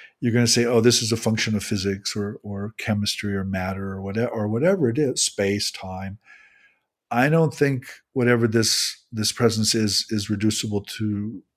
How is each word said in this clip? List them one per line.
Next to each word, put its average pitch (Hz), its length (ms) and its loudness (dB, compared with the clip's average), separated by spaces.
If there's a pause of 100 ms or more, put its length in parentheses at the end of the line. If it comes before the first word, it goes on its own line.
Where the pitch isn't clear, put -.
(220)
You're 117 120 0
gonna 120 140 4
say, 120 180 4
"Oh, 117 160 4
this 117 220 4
is 110 80 -2
a 110 60 2
function 110 380 0
of 101 80 -2
physics 98 520 -4
or, 104 260 -6
or 101 380 -8
chemistry 104 560 -2
or 95 80 -2
matter 95 480 -4
or 95 100 -8
whate-, 98 160 -6
or 113 300 -2
whatever 143 420 2
it 117 80 -2
is, 147 260 0
space, 101 460 0
time." 95 480 -10 (920)
I 123 180 2
don't 160 240 4
think 139 320 0 (280)
whatever 120 340 4
this, - 640 0
this 107 200 -2
presence 110 440 2
is, 107 340 0
is 107 220 -4
reducible 104 500 0 (160)
to 104 460 -4 (140)